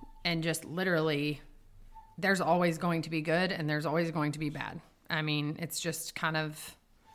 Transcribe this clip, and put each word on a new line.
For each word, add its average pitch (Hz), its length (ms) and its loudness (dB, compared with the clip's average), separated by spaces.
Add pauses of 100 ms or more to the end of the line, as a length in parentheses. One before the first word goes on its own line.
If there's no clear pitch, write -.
(240)
and 170 200 0
just 160 200 -2
literally, 156 760 0 (800)
there's 190 220 4
always 170 360 4
going 170 260 2
to 160 60 -6
be 160 120 0
good 170 300 2
and 165 180 -2
there's 151 160 0
always 165 260 2
going 151 220 0
to 151 60 -8
be 151 100 -2
bad. 135 300 -6 (320)
I 160 120 0
mean, 151 360 0
it's - 200 -6
just - 340 -6
kind 160 240 0
of, 156 380 -4 (400)